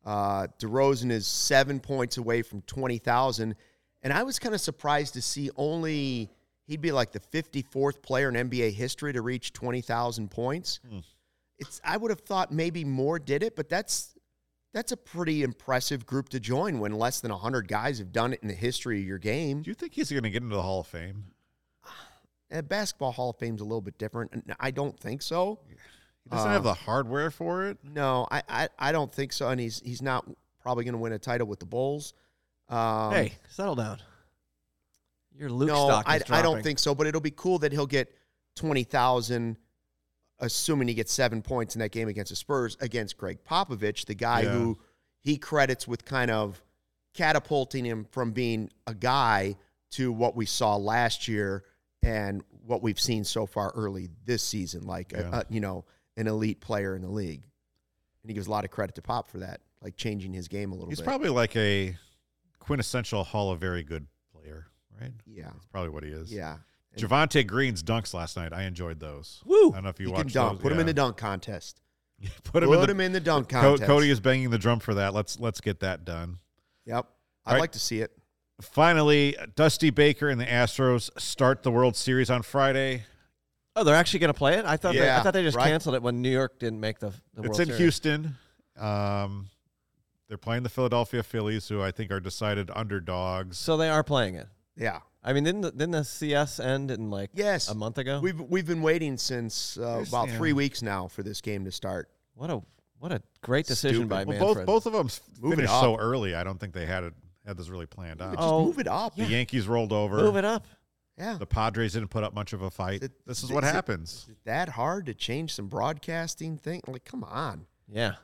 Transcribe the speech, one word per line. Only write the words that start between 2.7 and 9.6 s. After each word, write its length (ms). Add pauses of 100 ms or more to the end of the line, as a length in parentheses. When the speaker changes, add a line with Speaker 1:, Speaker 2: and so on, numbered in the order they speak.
Speaker 1:
thousand. 580 (460)
And 100
I 100
was 160
kinda 200
surprised 560
to 80
see 340
only, 720 (360)
he'd 140
be, 120
like, 200
the 80
fifty-fourth 800
player 300
in 60
N 120
B 140
A 80
history 420
to 80
reach 320
twenty 300